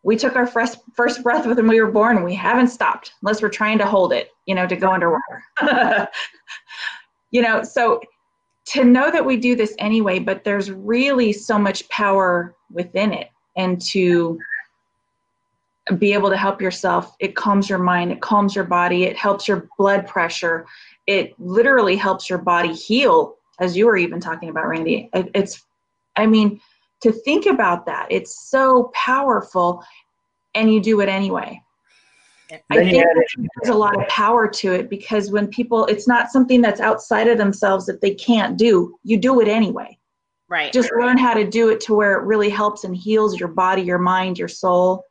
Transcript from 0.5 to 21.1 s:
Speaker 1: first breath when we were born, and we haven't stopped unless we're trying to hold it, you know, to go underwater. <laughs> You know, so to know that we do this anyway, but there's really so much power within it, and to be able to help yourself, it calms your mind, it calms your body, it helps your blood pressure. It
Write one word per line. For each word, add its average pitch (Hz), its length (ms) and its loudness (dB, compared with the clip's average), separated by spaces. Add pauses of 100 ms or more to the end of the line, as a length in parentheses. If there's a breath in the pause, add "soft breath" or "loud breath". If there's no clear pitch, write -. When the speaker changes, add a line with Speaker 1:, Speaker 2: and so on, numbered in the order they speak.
Speaker 1:
first 240 260 -2
breath 240 240 0
when 226 220 2
we 220 120 4
were 220 120 2
born, 220 240 2
and 180 100 0
we 175 80 -4
haven't 226 360 0
stopped - 520 -4
unless 214 200 -2
we're 214 80 0
trying 214 280 -2
to 208 80 2
hold 190 280 2
it, - 160 -4 (160)
you 190 100 -2
know, 185 100 0
to 180 100 -4
go 190 160 0
underwater. 170 520 -2 (180)
<laughs> 247 480 0 (1200 loud breath)
You 240 100 2
know, 226 220 0
so 226 380 0 (640)
to - 180 0
know 254 280 6
that 330 140 0
we 262 120 0
do 247 180 0
this 214 240 -2
anyway, 208 400 0
but 190 240 -6
there's 202 280 -4
really 233 600 0
so 214 240 -2
much 202 320 -2
power 185 680 0 (160)
within 180 420 -4
it, - 160 -12 (260)
and 180 260 -4 (100)
to 170 460 0 (1600 loud breath)
be 202 160 2
able 202 160 0
to 190 80 2
help 196 240 -2
yourself, 180 580 -4
it 196 160 -6
calms 202 340 0
your 196 100 -2
mind, 180 320 0
it - 100 -8
calms 202 340 0
your 196 100 -2
body, 180 380 0
it 180 140 -2
helps 202 300 -2
your 185 200 -2 (100)
blood 196 300 2
pressure. 170 580 -4 (420 loud breath)
It 196 320 -2